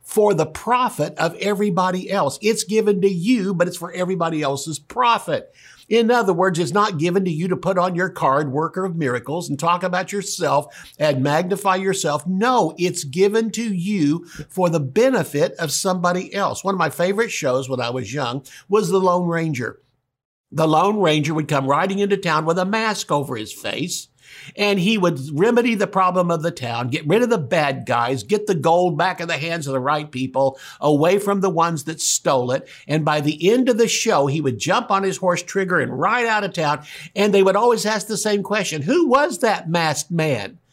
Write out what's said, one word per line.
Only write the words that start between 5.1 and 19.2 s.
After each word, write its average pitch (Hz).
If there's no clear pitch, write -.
In 226
other 220
words, 175
it's 170
not 208
given 175
to 180
you 165
to 180
put 185
on 180
your 180
card, 139
worker 160
of 180
miracles, 143
and 143
talk 170
about 180
yourself 156
and 143
magnify 180
yourself. 185
No, 196
it's 175
given 202
to 226
you 170
for 180
the 160
benefit 175
of 156
somebody 180
else. 185
One 190
of 185
my 160
favorite 196
shows 131
when 127
I 120
was 120
young 135
was 196
The 185
Lone 180